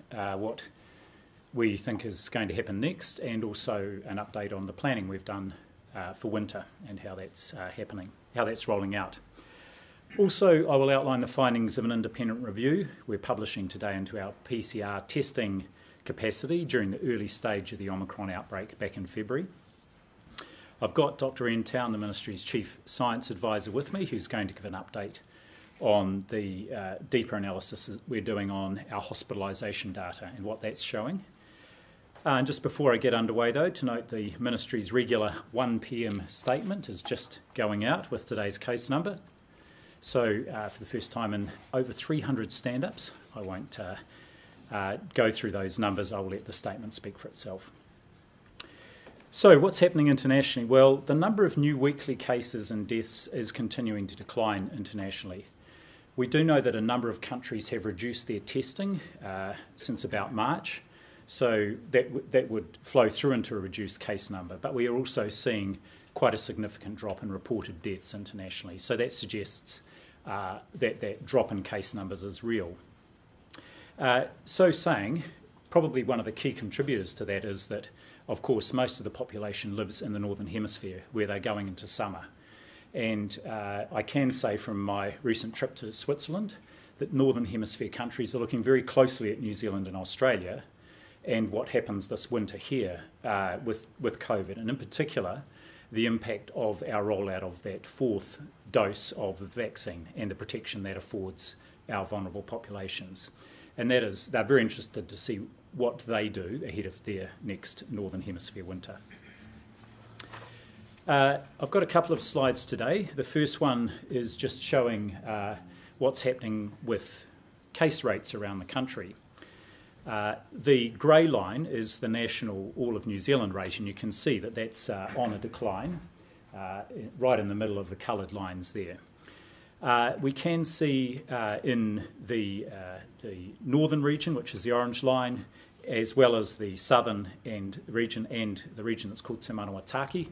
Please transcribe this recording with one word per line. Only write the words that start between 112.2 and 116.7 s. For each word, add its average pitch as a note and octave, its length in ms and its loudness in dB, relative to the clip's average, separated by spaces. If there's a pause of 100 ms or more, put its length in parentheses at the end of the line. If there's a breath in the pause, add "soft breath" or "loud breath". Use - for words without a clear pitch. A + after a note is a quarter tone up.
slides C3 460 2
today. C3+ 480 0
The C3+ 80 -2
first D3+ 360 2
one A#2+ 320 2 (200 loud breath)
is A#2+ 260 -4
just - 240 -4
showing, A2 540 2 (100)
uh, G#2 320 -4 (400 loud breath)
what's C3+ 240 2
happening G#2+ 500 -2 (120)